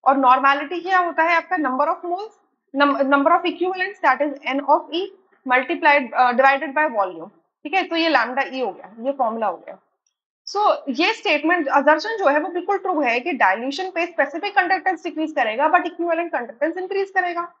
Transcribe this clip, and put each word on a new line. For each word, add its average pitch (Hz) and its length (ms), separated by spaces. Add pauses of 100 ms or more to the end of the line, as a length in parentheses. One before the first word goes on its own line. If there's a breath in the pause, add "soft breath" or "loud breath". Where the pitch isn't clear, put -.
और 226 120
नॉर्मैलिटी 277 640
क्या 370 180
होता 339 240
है 339 140
आपका? 330 200
Number 277 360
of 359 180
moles, 403 220 (420)
num-, 285 240 (140)
number 277 240
of 359 160
equivalents, 370 520
that 277 220
is 285 80 (200)
N 277 60 (140)
of - 180
E 359 140 (400)
multiplied, 277 680
uh, 247 280
divided 269 360
by 311 100 (120)
volume, 180 320 (340)
ठीक 294 100
है? 370 140
तो 330 80
ये 330 160
lambda 254 400
E 262 120
हो 196 80
गया, - 200 (140)
ये 277 120
फॉर्मूला 226 280
हो 175 100
गया। - 220 (720)
So 403 120 (280)
ये 311 260
स्टेटमेंट, 320 540
असर्शन 311 500
जो 381 100
है 294 120
वो 359 120
बिल्कुल 359 260
ट्रू 370 220
है 240 200
कि 311 120
डाइल्यूशन 254 580
पे 349 160
स्पेसिफिक 339 500
कंडक्टेंस 370 480
डिक्रीज 311 320
करेगा 240 360
but 359 140
इक्विवेलेंट 339 460
कंडक्टेंस 294 460
इंक्रीज 381 380
करेगा। 349 300 (140)